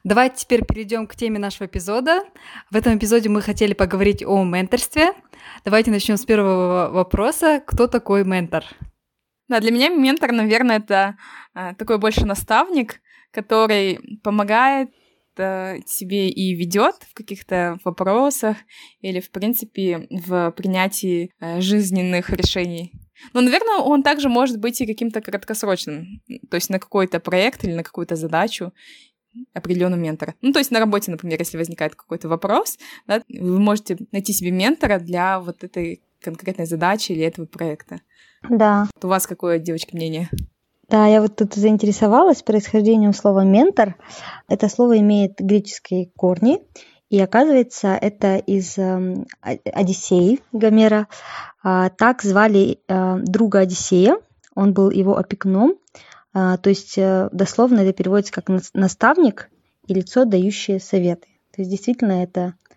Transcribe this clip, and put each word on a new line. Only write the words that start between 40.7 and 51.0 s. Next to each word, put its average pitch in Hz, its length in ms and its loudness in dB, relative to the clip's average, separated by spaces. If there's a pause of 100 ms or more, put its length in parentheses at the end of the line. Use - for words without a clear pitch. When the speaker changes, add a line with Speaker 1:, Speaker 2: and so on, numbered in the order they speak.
Speaker 3:
Да, 214 180 6
я 214 160 6
вот 214 140 -2
тут 208 180 -2
заинтересовалась 214 880 4
происхождением 214 720 2
слова 196 300 2
«ментор». 214 520 4 (520)
Это 196 200 0
слово 240 300 4
имеет 208 400 2
греческие 196 760 -2
корни, 208 460 2 (520)
и, 202 80 4
оказывается, 247 680 2
это 196 480 0
из, 196 420 -2
эм, 185 480 -2 (160)
О-, 120 160 -8 (120)
Одиссеи 185 720 2 (120)
Гомера. 214 560 4 (540)